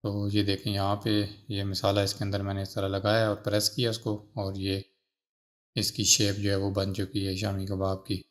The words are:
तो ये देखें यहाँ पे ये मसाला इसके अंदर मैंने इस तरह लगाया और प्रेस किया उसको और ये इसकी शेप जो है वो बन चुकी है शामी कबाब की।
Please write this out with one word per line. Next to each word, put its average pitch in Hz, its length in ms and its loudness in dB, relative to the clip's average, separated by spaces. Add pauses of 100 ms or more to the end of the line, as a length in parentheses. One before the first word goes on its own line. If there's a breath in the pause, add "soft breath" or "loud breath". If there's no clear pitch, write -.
तो 101 260 -2
ये 104 140 4
देखें 101 280 0
यहाँ 101 320 2
पे 110 80 2 (400)
ये 98 140 -2
मसाला 98 380 2
इसके 98 200 -2
अंदर 98 180 0
मैंने 98 200 -2
इस 95 140 -8
तरह 98 140 -2
लगाया 104 400 2
और 101 120 0
प्रेस 104 280 0
किया 120 220 0
उसको 110 240 -4 (220)
और 98 220 -4
ये 98 240 -2 (920)
इसकी 104 320 0
शेप 101 280 4
जो 101 140 0
है 98 80 2
वो 98 160 0
बन 98 200 0
चुकी 98 320 -4
है 95 120 -2
शामी 98 300 -2
कबाब 95 400 -2
की। 92 100 -2 (140)